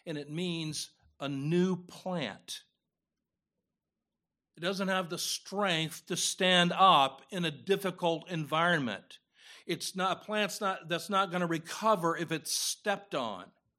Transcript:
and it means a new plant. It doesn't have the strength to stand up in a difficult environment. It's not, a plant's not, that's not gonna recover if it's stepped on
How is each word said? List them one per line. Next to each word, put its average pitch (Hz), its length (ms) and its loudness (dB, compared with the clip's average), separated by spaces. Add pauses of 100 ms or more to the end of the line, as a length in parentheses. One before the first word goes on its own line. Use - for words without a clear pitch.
and 160 100 -6
it 147 140 -10
means 165 600 -6 (280)
a 139 100 -4
new 160 460 2
plant. 175 840 -8 (2000)
It 151 40 -20
doesn't 185 260 -2
have 185 240 0
the 170 80 -4
strength 180 880 -2
to 175 100 -4
stand 180 560 4
up 165 500 6 (100)
in 180 120 -4
a 160 60 0
difficult 180 800 -2
environment. 156 880 0 (480)
It's - 300 -6
not, 185 220 0
a - 60 -20
plant's 208 360 -2
not, 190 280 -4
that's 170 220 -4
not 190 220 2
gonna 180 160 0
recover 165 680 0
if 160 140 -6
it's - 240 -4
stepped - 640 -4
on 104 300 -6 (320)